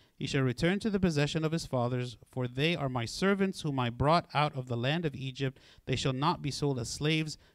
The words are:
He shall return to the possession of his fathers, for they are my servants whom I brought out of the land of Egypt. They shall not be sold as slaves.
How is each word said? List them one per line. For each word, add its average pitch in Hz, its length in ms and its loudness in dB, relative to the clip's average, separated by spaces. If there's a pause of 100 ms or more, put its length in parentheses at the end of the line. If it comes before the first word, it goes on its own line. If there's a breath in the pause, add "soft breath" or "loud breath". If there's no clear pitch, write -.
(160 soft breath)
He - 100 -6
shall 139 160 2
return 165 380 2
to 226 100 0
the 202 80 0
possession 156 460 2
of 156 80 0
his 165 140 -4
fathers, 123 580 -2
for 123 240 -4
they 135 260 0
are 147 140 -2
my 127 160 -2
servants 190 560 0
whom 139 180 -2
I 123 120 2
brought 139 440 2
out 147 220 2
of 127 100 -6
the 127 100 -2
land 143 280 0
of 143 100 -2
Egypt. 135 460 -4 (240 loud breath)
They 131 100 0
shall 131 200 0
not 147 260 0
be 151 100 -4
sold 139 300 -2
as 113 80 -6
slaves. 156 500 -2 (160 soft breath)